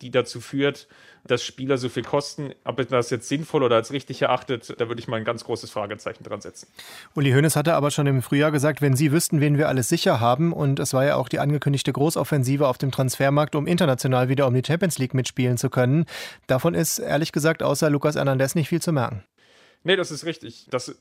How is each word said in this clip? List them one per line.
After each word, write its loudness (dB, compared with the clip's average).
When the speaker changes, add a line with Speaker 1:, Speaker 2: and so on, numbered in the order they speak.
Speaker 1:
die -14
dazu -2
führt, -4
dass 0
Spieler -2
so -4
viel -6
kosten. -4
Ob -6
man -2
das 0
jetzt -4
sinnvoll -2
oder 4
als 0
richtig -8
erachtet, -2
da -2
würde -6
ich -14
mal -4
ein -6
ganz -4
großes -6
Fragezeichen -8
dran -10
setzen. -18
Speaker 2:
Uli 2
Hoeneß 4
hatte 2
aber 2
schon 0
im 2
Frühjahr 2
gesagt, 0
wenn 4
Sie 2
wüssten, 2
wen 4
wir 2
alles 0
sicher 2
haben, 2
und 0
es -2
war 2
ja 2
auch -2
die -2
angekündigte 0
Großoffensive 0
auf 0
dem -2
Transfermarkt, 0
um -2
international 2
wieder 2
um 2
die 2
Champions 0
League -2
mitspielen 0
zu -2
können. 2
Davon 2
ist, -2
ehrlich -2
gesagt, 0
außer 2
Lucas 2
Hernandez 0
nicht 0
viel -2
zu -2
merken. -2
Speaker 1:
Nee, 2
das -2
ist -10
richtig. -10
Das -6